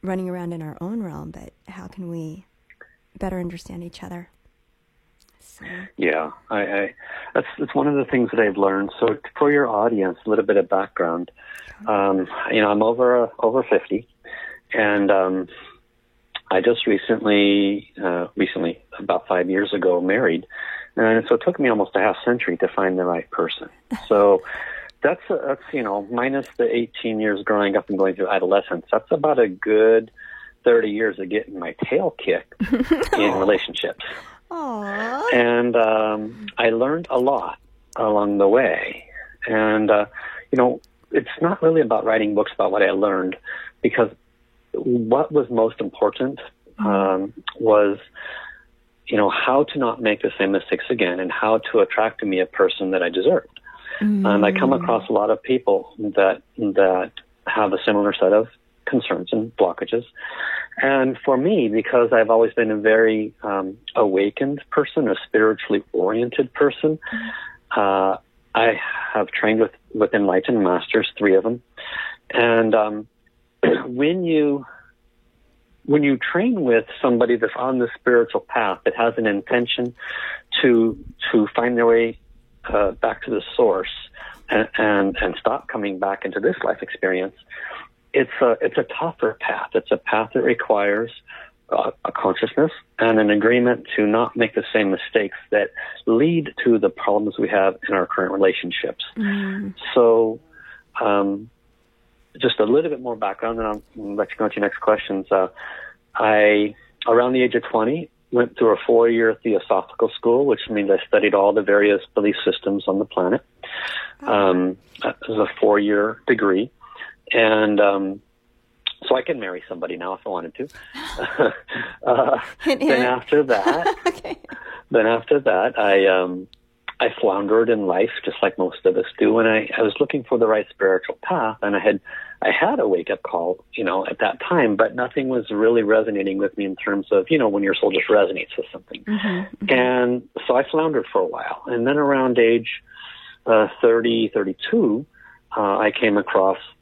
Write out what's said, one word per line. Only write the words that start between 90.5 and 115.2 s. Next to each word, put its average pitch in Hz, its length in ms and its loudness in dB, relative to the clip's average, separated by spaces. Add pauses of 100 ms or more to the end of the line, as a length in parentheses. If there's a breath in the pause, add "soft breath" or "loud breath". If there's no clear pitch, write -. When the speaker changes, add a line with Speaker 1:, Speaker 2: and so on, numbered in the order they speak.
Speaker 2:
uh, - 220 0 (140)
a - 60 -4
consciousness 131 600 0 (280)
and 113 200 4
an 104 100 4
agreement 120 560 2 (100)
to 107 120 2
not 113 300 0
make 113 180 0
the 104 80 -2 (100)
same 104 180 2
mistakes 98 460 -2 (140)
that 104 180 2 (360 loud breath)
lead 147 480 2 (100)
to 117 160 4
the 98 100 2
problems 104 480 -2
we 95 120 -2
have 98 280 2 (100)
in 101 80 -2
our 90 120 2
current 95 260 -2
relationships. 95 720 -2 (140)
Speaker 1:
Mm. 202 560 -6 (200)
Speaker 2:
So, 113 460 4 (640 loud breath)
um, 101 480 -2 (920)
just - 200 -2
a 107 60 4
little 147 240 2
bit 131 120 -6
more 120 140 -8
background, 110 440 -6
and 113 80 -4
I'll 107 140 -6 (140)
let 101 340 -6
you - 80 -14
go 107 100 -2
to - 80 -6
your 104 80 -4
next 98 160 -2
questions. 101 520 -2
Uh, 95 160 2 (680 loud breath)
I, 104 600 2 (320 soft breath)
around 123 260 4
the 127 80 2
age 123 140 0
of 113 80 0
twenty, 123 460 -2 (220)
went 120 260 0
through 113 160 4
a - 120 2
four-year 117 580 4
theosophical 104 640 0
school, 120 360 2
which 120 240 0
means 104 220 -2
I 95 160 4
studied 104 260 2
all 101 180 4
the 107 120 2
various 101 380 4 (120)
belief 104 220 0 (100)
systems 98 420 -2
on 98 120 0
the 107 60 -2
planet. 92 360 -2 (800 loud breath)
Speaker 1:
Oh. - 100 -4
Speaker 2:
Um, 92 460 2 (240)
uh, 117 80 -2 (120)